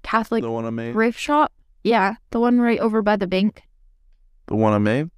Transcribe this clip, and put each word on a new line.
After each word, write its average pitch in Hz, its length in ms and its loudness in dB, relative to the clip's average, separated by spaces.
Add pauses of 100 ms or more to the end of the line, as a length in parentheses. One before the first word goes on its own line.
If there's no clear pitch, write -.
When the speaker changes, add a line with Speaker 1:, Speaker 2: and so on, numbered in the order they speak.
Speaker 1:
Catholic 226 400 -2
Speaker 2:
The 113 80 -4
one 113 140 -4
on 113 100 -6
Main? - 180 -6
Speaker 1:
thrift 226 260 0
shop? 294 340 0 (320)
Yeah, 214 320 0 (140)
the 233 100 -2
one 240 200 4
right 233 200 2
over 220 200 0
by 208 160 0
the 196 120 -4
bank. 190 340 -2 (840)
Speaker 2:
The - 100 -4
one 107 160 2
on 104 100 2
Main? 127 360 0